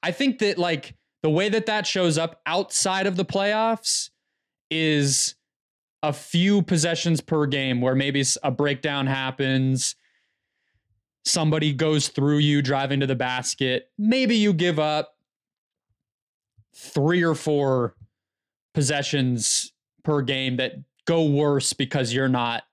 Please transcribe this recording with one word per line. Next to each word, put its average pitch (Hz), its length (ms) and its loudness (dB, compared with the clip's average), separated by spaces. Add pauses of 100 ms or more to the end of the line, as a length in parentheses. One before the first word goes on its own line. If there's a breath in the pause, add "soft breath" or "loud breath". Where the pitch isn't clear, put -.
I 175 100 -2
think 269 280 -2
that, 202 180 0
like, 170 380 -2 (280)
the 156 60 2
way 180 180 2
that 220 200 0
that 214 200 -2
shows 175 300 0
up 165 280 -4
outside 190 600 -2
of 190 80 -2
the 190 80 -2
playoffs 214 880 -2 (600)
is 151 680 0 (680)
a 151 100 -2
few 190 500 2
possessions 165 600 0
per 151 240 0
game 131 340 -2
where 131 160 2
maybe 139 240 0
s-, - 240 0
a 139 80 0
breakdown 143 560 -2
happens, 131 880 0 (1300)
somebody 156 480 0
goes 151 380 0
through 147 300 2
you 147 220 4
driving 139 380 0
to 135 80 0
the 131 80 0
basket, 127 840 -2
maybe 240 380 2
you 208 160 4
give 170 260 2
up 151 380 0 (1600)
three 170 480 0
or 165 120 2
four 135 600 0 (800)
possessions 135 960 -2 (320)
per 147 180 0
game 131 360 -2
that 127 160 -2 (320)
go 165 180 2
worse 143 480 2
because 131 420 -2
you're 135 140 0
not 120 460 0